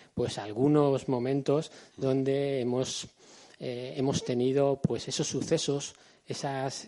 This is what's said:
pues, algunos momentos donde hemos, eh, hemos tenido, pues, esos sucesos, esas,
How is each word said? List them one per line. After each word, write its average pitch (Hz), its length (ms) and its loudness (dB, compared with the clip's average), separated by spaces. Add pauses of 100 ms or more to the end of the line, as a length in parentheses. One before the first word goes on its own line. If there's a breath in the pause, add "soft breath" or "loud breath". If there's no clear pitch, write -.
(140 loud breath)
pues, 120 240 -2
algunos 135 720 4
momentos 139 640 0 (240 loud breath)
donde 135 640 0
hemos, 123 480 -2 (520 loud breath)
eh, 127 360 -8
hemos 139 300 0
tenido, 131 560 2
pues, - 260 -2
esos 143 200 -2
sucesos, 143 680 -2 (320 soft breath)
esas, 135 600 -4